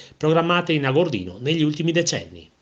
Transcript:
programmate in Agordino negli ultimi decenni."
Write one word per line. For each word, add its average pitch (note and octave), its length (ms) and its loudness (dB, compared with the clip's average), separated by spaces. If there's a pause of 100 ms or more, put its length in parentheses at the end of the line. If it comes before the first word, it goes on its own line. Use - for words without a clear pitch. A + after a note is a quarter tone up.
(160)
programmate E3+ 560 2
in D3 140 0
Agordino C3 560 0
negli D#3 200 0
ultimi D3+ 300 0
decenni." C#3+ 580 -4 (120)